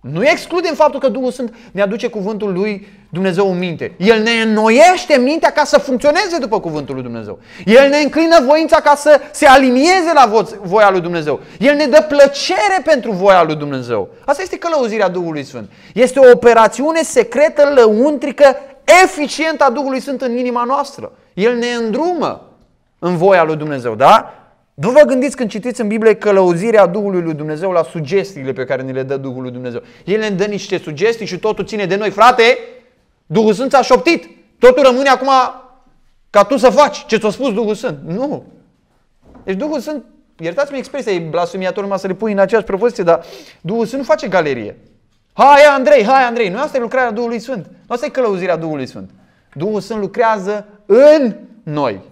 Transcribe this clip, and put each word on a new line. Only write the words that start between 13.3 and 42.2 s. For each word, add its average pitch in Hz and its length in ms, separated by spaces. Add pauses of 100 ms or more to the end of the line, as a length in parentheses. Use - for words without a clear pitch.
lui 156 120
Dumnezeu. 127 540 (160)
Asta 294 180
este 359 160
călăuzirea 226 500
Duhului 165 360
Sfânt. 113 260 (240)
Este 254 240
o 254 140
operațiune 240 680
secretă, 294 720
lăuntrică, 269 840 (480)
eficientă 302 600
a 269 60
Duhului 262 300
Sfânt 269 220
în 240 140
inima 247 280
noastră. 269 480 (220)
El 233 220
ne 240 120 (160)
îndrumă 240 640 (500)
în 175 180
voia 175 280
lui 156 120
Dumnezeu, 139 380
da? 175 440 (360)
Nu 165 160
vă 277 100
gândiți 269 360
când 233 140
citiți 220 300
în 208 80
Biblie 220 260
călăuzirea 196 720
Duhului 190 360
lui 165 120
Dumnezeu 156 360
la 170 120
sugestiile 156 680
pe 131 120
care 131 180
ni 131 100
le 131 100
dă 135 140
Duhul 131 260
lui 127 80
Dumnezeu. 123 320 (220)
El 196 140
ne 220 120
dă 190 140
niște 202 340
sugestii 196 480
și 170 120
totul 208 260
ține 208 200
de 185 120
noi. 208 140
„Frate, 233 480 (680)
Duhul 214 260
Sfânt 233 180
ți-a 254 120
șoptit. 277 460 (300)
Totul 240 240
rămâne 262 260
acum 262 200 (1040)
ca 202 140
tu 233 120
să 240 140
faci 262 360
ce 220 100
ți-a 208 140
spus 247 220
Duhul 214 220
Sfânt.” 196 320
Nu. 202 380 (1000)
Deci 190 120
Duhul 294 240
Sfânt, 294 240 (340)
iertați-mi 269 400
expresia, 240 340
e 180 60
blasfemiator 175 640
numai 196 160
să 190 80
le 185 80
pui 214 180